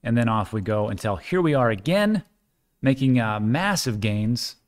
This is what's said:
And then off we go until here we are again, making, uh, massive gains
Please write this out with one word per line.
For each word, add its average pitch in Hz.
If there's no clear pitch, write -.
And 117
then 117
off 107
we 110
go 107
until 101
here 180
we 156
are 123
again, 185
making, 131
uh, 107
massive 131
gains 107